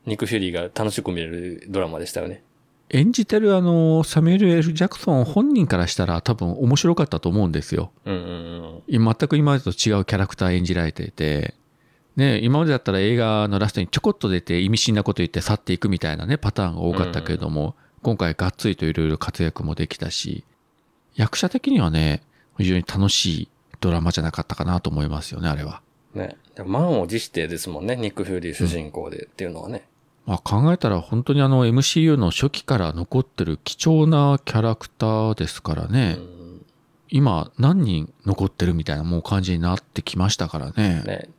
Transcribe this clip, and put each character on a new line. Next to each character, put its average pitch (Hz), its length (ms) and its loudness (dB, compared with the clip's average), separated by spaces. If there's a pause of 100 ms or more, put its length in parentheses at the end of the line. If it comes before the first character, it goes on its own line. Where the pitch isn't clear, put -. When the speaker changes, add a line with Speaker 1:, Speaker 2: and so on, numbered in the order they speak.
Speaker 1:
ニ 107 100 -2
ッ - 0 -
ク・ 113 100 -4
フ 107 80 -4
ュ - 20 0
ー - 40 0
リ 92 100 -2
ー - 20 -8
が 85 100 -4
楽 107 280 -4
し - 120 -4
く - 100 -4
見 87 60 -4
れ 82 80 -6
る 87 420 -10
ド 98 120 -2
ラ 87 80 -2
マ 80 100 -6
で 85 80 -8
し - 60 -12
た 87 80 -6
よ 82 80 -6
ね。 90 140 -12 (480)
Speaker 2:
演 156 220 4
じ 233 140 0
て 208 120 0
る 208 180 4
あ 185 40 4
の、 165 440 4
サ - 160 2
ミ 160 120 6
ュ - 40 6
エ - 20 2
ル・ 202 120 6
エ 170 120 4
ル・ 165 100 2
ジ 160 120 0
ャ 196 40 2
ク - 100 -8
ソ - 140 0
ン 131 120 4
本 220 280 2
人 208 140 4
か - 100 2
ら 87 100 2
し - 80 -4
た 90 120 0
ら 85 160 -2
多 120 120 0
分 90 180 -2
面 127 240 4
白 170 180 4
か 156 100 2
っ - 40 -2
た 80 120 -2
と - 80 -2
思 98 160 2
う 90 40 2
ん 82 40 0
で 78 100 0
す - 120 -6
よ。 82 160 -2 (140)
Speaker 1:
う 101 80 -6
ん - 20 -2
う 90 40 -6
ん 87 40 -8
う 90 100 -10 (460)
ん。 - 80 -20
Speaker 2:
い-、 131 120 2
全 113 160 4 (140)
く 151 80 2
今 147 160 4
ま 135 60 2
で 123 60 -4
と 98 60 0
違 107 300 0
う 95 40 0
キ - 100 -2
ャ 101 40 0
ラ 95 80 2
ク - 100 -12
タ 95 100 0
ー 90 80 2
演 90 100 2
じ 87 100 0
ら 85 100 0
れ 78 80 -2
て - 120 -8
い - 60 -10
て、 76 440 -2 (600)
ね、 131 280 2
今 131 180 2
ま 165 40 2
で 160 60 2
だ 131 80 2
っ - 40 -2
た - 100 -2
ら 95 80 2
映 107 160 2
画 107 320 2
の 101 100 2
ラ 104 100 2
ス - 60 -4
ト 104 60 -2
に 90 80 -2
ち - 100 -4
ょ - 20 0
こ 214 100 2
っ 202 60 -2
と - 120 -4
出 92 120 0
て 85 200 -2
意 95 100 2
味 110 80 2
深 - 160 2
な 104 100 0
こ 104 80 0
と - 60 -2
言 87 80 0
っ - 40 -6
て 92 100 -4
去 104 140 0
っ 104 60 -2
て - 120 -4
い 87 60 0
く 110 100 -2
み 92 100 0
た 80 140 -4
い 78 40 -4
な 80 100 -8
ね、 139 120 -2
パ 104 140 -2
タ 95 160 -2
ー - 20 -2
ン 82 60 -6
が 85 40 -8
多 87 140 0
か 92 160 0
っ - 20 -8
た 82 100 -4
け - 100 -6
れ 82 60 -2
ど 78 120 -6
も、 78 100 -2
Speaker 1:
う 73 40 0
ん - 20 -2
う - 40 -4
ん。 - 40 -16 (280)
Speaker 2:
今 113 140 0
回 82 180 -2
が 90 120 -2
っ 90 100 -2
つ - 120 -2
り 95 80 0
と 78 100 -2
い 80 60 0
ろ 80 120 0
い 80 60 0
ろ 78 80 -2
活 - 240 -6
躍 80 220 -4
も 78 100 -4
で 76 140 -4
き - 100 -12
た 87 120 -8
し、 - 340 -8 (680)
役 - 220 0
者 185 140 0
的 254 200 -2
に 262 100 4
は 90 100 2
ね、 78 320 2 (340)
非 - 80 0
常 90 120 2
に 87 100 0
楽 98 220 0
し - 180 0 (160)
い - 60 -8 (320)
ド 92 100 2
ラ 82 100 2
マ 82 120 2
じ - 80 -2
ゃ 78 40 0
な 80 80 -2
か 78 100 -6
っ - 40 -8
た - 80 -8
か 82 100 -4
な 87 160 0
と 78 100 -4
思 76 120 -2
い 76 60 0
ま 76 140 -4
す - 120 -12
よ 82 60 -10
ね、 85 80 -2
あ 76 80 0
れ 73 80 -6
は。 76 180 -12 (340)
Speaker 1:
ね。 95 200 -10 (180)
で - 80 -14
も 92 60 -10
満 135 320 0
を 87 60 -2
持 110 140 -4
し - 80 -12
て 82 180 -4
で 80 120 -6
す - 100 -8
も 78 120 -10
ん 92 60 -8
ね、 123 100 -2
ニ 113 140 -4
ッ - 40 -20
ク・ 104 100 -6
フ 95 80 -6
ュ 92 40 -2
ー 87 40 -4
リ 85 100 -6
ー 76 40 -10
主 - 120 0
人 82 240 -4
公 80 200 -10
で 85 160 -14
っ - 20 -20
て - 160 -12
い - 20 -6
う 87 40 -6
の 80 120 -12
は 87 60 -12
ね。 107 180 -12 (400)
Speaker 2:
う - 40 -6
ん。 - 20 0
ま - 40 0
あ、 - 20 -6
考 135 340 2
え 175 40 2
た 131 120 -2
ら 92 120 2
本 113 220 -2
当 147 120 -2
に 143 80 4
あ 135 60 4
の、 131 180 4
エ 113 60 4
ム 127 100 4
シ - 180 2
ー - 20 4
ユ 160 120 6
ー - 20 4
の 98 140 2
初 - 200 0
期 - 140 -10
か 131 140 0
ら 82 140 0
残 85 280 -2
っ 127 40 -2
て - 200 -6
る 80 180 -2
貴 - 140 -10
重 160 300 4
な 143 380 4
キ - 100 -8
ャ 113 80 4
ラ 113 120 2
ク - 160 -12
タ - 160 -4
ー 110 320 0
で 80 80 -2
す - 160 -10
か 80 120 -2
ら 80 140 -4
ね。 98 300 2
Speaker 1:
う - 20 -12
ん。 87 460 -20 (420)
Speaker 2:
今 123 500 2
何 156 260 4
人 82 280 -2 (120)
残 98 220 0
っ 98 40 0
て - 160 -2
る 87 80 2
み 80 100 -2
た 78 100 -4
い - 20 -2
な 76 80 -4
も 85 140 0
う 78 40 -4
感 98 200 0
じ 92 100 -2
に 85 80 0
な 87 160 2
っ - 40 -4
て - 220 -8
き - 160 -6
ま 92 100 2
し 107 80 0
た 85 120 -4
か 80 100 -8
ら 69 140 -8
ね。 92 340 0
Speaker 1:
ね。 - 220 -8 (100)